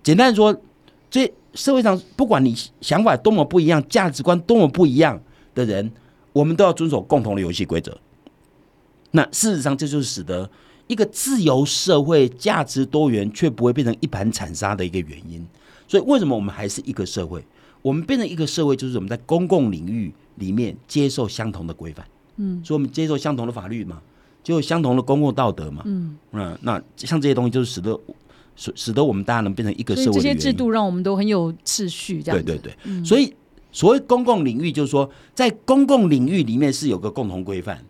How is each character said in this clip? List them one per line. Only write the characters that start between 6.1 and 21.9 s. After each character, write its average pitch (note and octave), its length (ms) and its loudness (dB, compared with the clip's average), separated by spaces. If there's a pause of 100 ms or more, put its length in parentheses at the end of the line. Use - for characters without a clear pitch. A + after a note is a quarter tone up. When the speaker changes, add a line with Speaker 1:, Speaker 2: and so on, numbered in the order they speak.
Speaker 1:
我 C#3+ 120 2
们 E3 120 2
都 G3 80 6
要 F3+ 80 6
遵 D#3+ 180 -2
守 C3+ 120 0
共 C3+ 220 2
同 G#2 120 -2
的 G2 60 -2
游 F2 100 -2
戏 E2+ 140 -2
规 E2 160 -2
则。 - 160 -16 (1120)
那 D#3+ 200 4
事 G#3+ 240 0
实 C#3+ 60 -4
上， C#3 140 -2
这 D3 120 -6
就 C#3+ 140 -2
使 B2 200 -6
得 F2+ 260 -6 (400)
一 A#3+ 60 -4
个 G#3+ 140 0
自 C4 340 -2
由 C#3 240 4
社 D3 380 2
会 C#3 260 4
价 G3+ 340 -2
值 - 220 -2
多 D3+ 240 2
元， G#2+ 240 0
却 E3 160 0
不 A#2 160 -2
会 A#2+ 80 4
变 C#3 100 0
成 A#2 180 0
一 D#3+ 40 -2
盘 G#2+ 260 -2
散 E2+ 220 -8
沙 G2+ 220 -4
的 F#2 100 -4
一 F2 40 -6
个 F#2 100 -4
原 D2 180 -10 (100)
因。 E2 160 -14 (440)
所 G3 120 2
以 - 40 0
为 C4+ 160 4
什 F3 80 0
么 B2 80 2
我 G#2 60 -4
们 G2+ 120 -4
还 G#2 140 -8
是 F#2+ 180 -8
一 C3+ 60 -8
个 F#2+ 140 -6
社 F2+ 200 -6
会？ E2 180 -12 (380)
我 C3+ 120 0
们 D#3+ 100 -2
变 B3+ 160 0
成 G#3 80 -2
一 F3 80 -8
个 D#3+ 100 -2
社 D3+ 220 -2
会， C3+ 80 4
就 C3 120 -8
是 B2 80 -6
我 G#2+ 40 -2
们 F#2+ 100 -6
在 A#2 160 -6
公 F3 220 0
共 D3 240 2
领 E2 160 -8
域 G#2 260 -6 (220)
里 F#2+ 160 -6
面 A2 240 -2 (120)
接 C#3+ 220 0
受 C3 180 -2
相 A2 240 -6
同 E2+ 140 -10
的 E2 80 -10
规 E2 200 -12